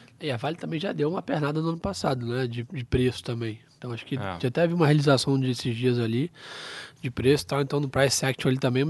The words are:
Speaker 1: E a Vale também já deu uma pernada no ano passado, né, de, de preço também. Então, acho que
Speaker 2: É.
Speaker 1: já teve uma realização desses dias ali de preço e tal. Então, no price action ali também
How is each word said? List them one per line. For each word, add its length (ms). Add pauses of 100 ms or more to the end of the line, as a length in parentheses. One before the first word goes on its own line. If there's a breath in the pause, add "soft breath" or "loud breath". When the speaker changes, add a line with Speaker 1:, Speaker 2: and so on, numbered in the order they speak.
(200 loud breath)
Speaker 1:
E 100
a 80
Vale 200
também 220
já 120
deu 180
uma 120
pernada 400
no 80
ano 100
passado, 460
né, 200
de, 180
de 200
preço 400
também. 360 (180)
Então, 160
acho 120
que 100
Speaker 2:
É. 240
Speaker 1:
já 120
teve 220
uma 120
realização 540
desses 360
dias 220
ali 320 (720 loud breath)
de 80
preço 360
e 20
tal. 140
Então, 180
no 100
price 340
action 260
ali 100
também 300